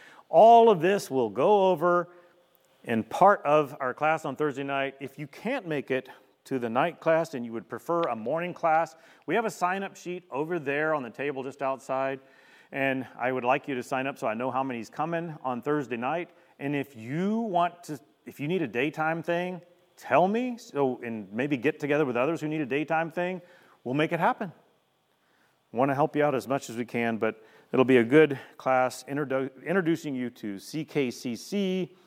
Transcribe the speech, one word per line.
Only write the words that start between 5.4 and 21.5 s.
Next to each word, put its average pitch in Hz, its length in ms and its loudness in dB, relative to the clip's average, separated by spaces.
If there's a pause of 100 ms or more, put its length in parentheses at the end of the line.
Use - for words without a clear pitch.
make 151 240 -4
it 131 200 -2 (340)
to 135 160 -4
the 120 100 -4
night 143 300 0
class 165 360 0
and 120 100 -8
you 113 80 -10
would 113 160 -10
prefer 165 320 -4
a 131 160 -2
morning 160 360 -6
class, 160 440 0 (280)
we 160 100 -2
have 226 100 2
a 214 40 -2
sign-up 185 460 -4
sheet 180 340 -10
over 160 300 -4
there 147 340 -2
on 143 80 -2
the 120 80 -8
table 135 320 -6
just 131 200 -10
outside. 135 580 -4 (540)
And 135 340 -2 (100)
I 123 140 -2
would 127 140 -2
like 135 240 2
you 139 60 -4
to 123 80 -4
sign 131 240 -4
up 139 100 -8
so 131 100 -4
I 110 60 0
know 123 180 -4
how 131 120 -2
many's 120 260 -8
coming 165 440 -6 (100)
on 123 180 -4
Thursday 139 340 -2
night. 147 340 -4 (300)
And 143 160 -4
if 135 220 -6
you 165 420 -4
want 175 440 -2
to, 151 160 -10 (260)
if - 140 -16
you 139 100 -4
need 180 120 0
a 147 60 -2
daytime 156 560 -2
thing, 175 380 -4 (340)
tell 160 320 4
me, 240 300 -2
so, 135 460 -2
and 110 280 -8
maybe 135 240 -2